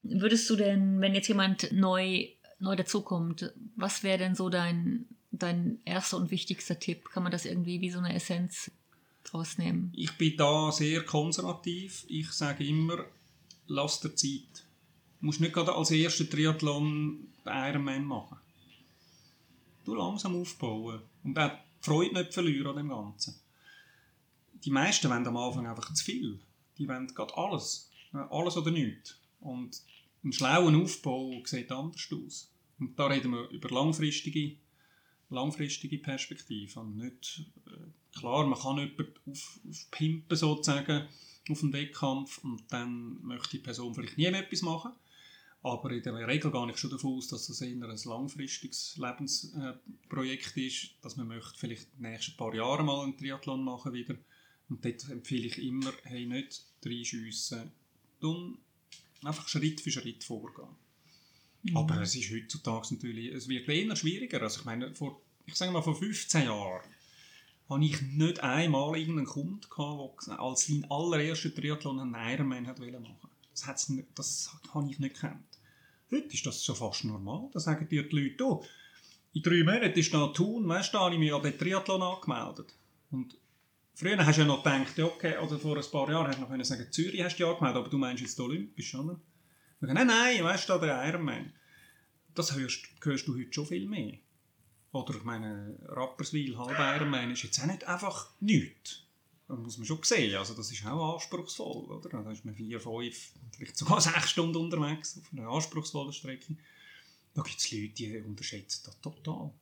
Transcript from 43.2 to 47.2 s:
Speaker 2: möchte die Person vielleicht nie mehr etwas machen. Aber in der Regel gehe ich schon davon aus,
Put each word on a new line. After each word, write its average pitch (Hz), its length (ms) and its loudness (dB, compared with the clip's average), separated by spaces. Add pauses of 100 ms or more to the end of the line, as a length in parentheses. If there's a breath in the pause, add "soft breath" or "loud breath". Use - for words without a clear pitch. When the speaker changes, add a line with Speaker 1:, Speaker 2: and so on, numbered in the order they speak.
Speaker 2:
möchte 120 280 -8
die - 120 -8
Person 120 320 -6
vielleicht 113 240 -6
nie 170 100 6
mehr 190 160 0
etwas 160 180 -4
machen. 165 280 -2 (720 loud breath)
Aber 123 300 -4
in 117 100 -4
der 117 240 -6
Regel 147 240 2
gehe 120 200 -2
ich 117 60 -8
schon 131 140 -6
davon 131 280 -4
aus, 123 100 -8